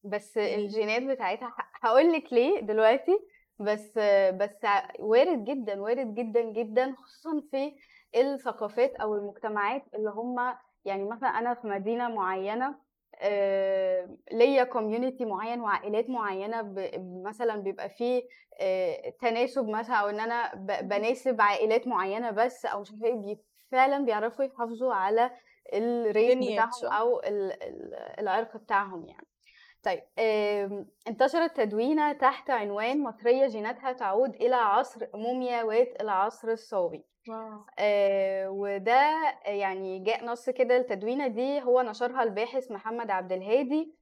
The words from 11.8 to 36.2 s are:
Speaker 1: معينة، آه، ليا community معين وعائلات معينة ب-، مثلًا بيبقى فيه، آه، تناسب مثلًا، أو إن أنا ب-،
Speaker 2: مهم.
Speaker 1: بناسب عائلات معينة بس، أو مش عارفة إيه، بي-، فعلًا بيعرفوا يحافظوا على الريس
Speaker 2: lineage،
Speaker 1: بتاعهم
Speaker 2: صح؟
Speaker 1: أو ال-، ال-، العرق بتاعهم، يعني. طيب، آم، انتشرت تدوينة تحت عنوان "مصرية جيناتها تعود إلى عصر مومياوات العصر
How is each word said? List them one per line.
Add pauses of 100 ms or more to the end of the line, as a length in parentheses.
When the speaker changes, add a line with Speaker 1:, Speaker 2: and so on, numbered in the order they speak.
Speaker 1:
معينة، (420)
آه، (160)
ليا
community
معين
وعائلات
معينة
ب-،
مثلًا
بيبقى
فيه، (380)
آه، (100)
تناسب
مثلًا،
أو
إن
أنا
ب-،
Speaker 2:
مهم.
Speaker 1:
بناسب
عائلات
معينة
بس،
أو
مش
عارفة
إيه،
بي-، (340)
فعلًا
بيعرفوا
يحافظوا
على (440)
الريس
Speaker 2:
lineage،
Speaker 1:
بتاعهم
Speaker 2:
صح؟
Speaker 1:
أو
ال-، (100)
ال-، (260)
العرق
بتاعهم،
يعني. (560)
طيب، (160)
آم، (200)
انتشرت
تدوينة
تحت
عنوان
"مصرية
جيناتها
تعود
إلى
عصر
مومياوات
العصر